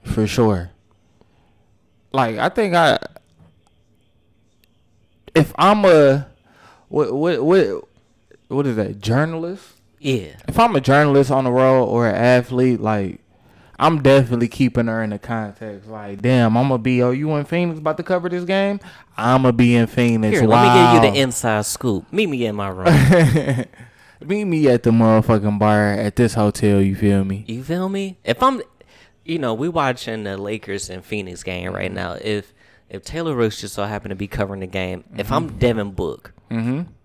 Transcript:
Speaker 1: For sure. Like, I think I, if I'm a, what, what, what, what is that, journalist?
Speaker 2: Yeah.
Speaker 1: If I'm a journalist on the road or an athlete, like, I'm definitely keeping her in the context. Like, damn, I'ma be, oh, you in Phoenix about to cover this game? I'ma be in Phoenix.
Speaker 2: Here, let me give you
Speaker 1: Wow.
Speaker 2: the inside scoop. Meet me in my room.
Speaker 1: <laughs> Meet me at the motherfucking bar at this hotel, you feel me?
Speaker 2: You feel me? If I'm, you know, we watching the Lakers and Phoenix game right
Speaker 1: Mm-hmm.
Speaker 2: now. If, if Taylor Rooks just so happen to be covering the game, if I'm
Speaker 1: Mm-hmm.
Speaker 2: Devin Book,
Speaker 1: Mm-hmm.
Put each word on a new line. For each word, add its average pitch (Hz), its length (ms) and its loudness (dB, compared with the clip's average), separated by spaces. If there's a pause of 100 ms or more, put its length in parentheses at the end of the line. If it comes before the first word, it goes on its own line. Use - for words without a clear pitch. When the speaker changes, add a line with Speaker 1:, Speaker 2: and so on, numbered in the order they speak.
Speaker 1:
For 110 220 -2
sure. 104 440 0 (1400)
Like, 120 260 -2
I 131 100 0
think 196 260 -2
I, 165 240 4 (2250)
if 160 220 2
I'm 202 280 2
a, 143 440 6 (600)
what, 135 260 -2
what, 143 300 -2
what, 147 440 2 (600)
what 143 180 -2
is 120 100 -2
that, 101 240 -4
journalist? 160 640 -4 (340)
Speaker 2:
Yeah. 123 300 -4 (180)
Speaker 1:
If - 120 -4
I'm 226 180 2
a 135 40 2
journalist 139 500 4
on 135 140 0
the 127 60 0
road 131 340 4
or 117 240 0
an 98 60 -2
athlete, 123 680 2
like, 104 400 -4 (580)
I'm 151 240 0
definitely 123 460 4
keeping 120 380 0
her 113 160 -4
in 107 80 -4
the 104 80 -8
context. 107 720 -10
Like, 101 340 -14
damn, 117 340 4
I'ma 131 200 2
be, 123 260 0
oh, 123 80 2
you 151 260 -2
in 147 80 -4
Phoenix 170 340 -4
about 156 180 -4
to 170 80 -10
cover 180 240 -2
this 180 160 -6
game? 196 340 -2 (380)
I'ma 127 360 2
be 120 220 4
in 117 140 4
Phoenix. 113 500 0
Speaker 2:
Here, 120 100 4
let 120 140 6
me 120 60 6
give 123 340 6
you - 60 4
Speaker 1:
Wow. - 60 0
Speaker 2:
the 139 60 2
inside 117 460 -2
scoop. - 460 -6
Meet 196 160 0
me 123 180 -4
in 107 80 -4
my 101 140 -6
room. 92 180 -4
Speaker 1:
<laughs> 139 760 4 (600)
Meet 202 200 -4
me 156 240 2
at 120 160 4
the 117 60 4
motherfucking 110 680 4
bar 104 340 2
at 101 240 -4
this 117 180 2
hotel, 104 460 0
you 98 140 0
feel 98 300 0
me? 98 220 -8
Speaker 2:
You 117 160 -10
feel 175 280 -4
me? 196 340 -8
If - 180 -2
I'm, 262 200 0 (640)
you 160 140 -6
know, 127 160 -4
we 135 140 -4
watching 127 560 -6
the 98 140 -8
Lakers 101 500 -8
and 92 160 -14
Phoenix 95 380 -10
game 90 320 -8
right 95 160 -6
Speaker 1:
Mm-hmm. 95 40 -12
Speaker 2:
now. 90 180 -8 (100)
If, 104 320 -8 (340)
if 95 140 -16
Taylor 160 320 -8
Rooks 113 260 -2
just 101 140 -12
so 101 100 -6
happen 104 260 -8
to 98 40 -8
be 98 140 -10
covering 98 320 -6
the 95 60 -10
game, 92 380 -8 (140)
if 104 140 -6
I'm 156 160 -4
Speaker 1:
Mm-hmm. 107 100 -14
Speaker 2:
Devin 113 340 -2
Book, 85 400 -8 (180)
Speaker 1:
Mm-hmm. 117 320 -6 (220)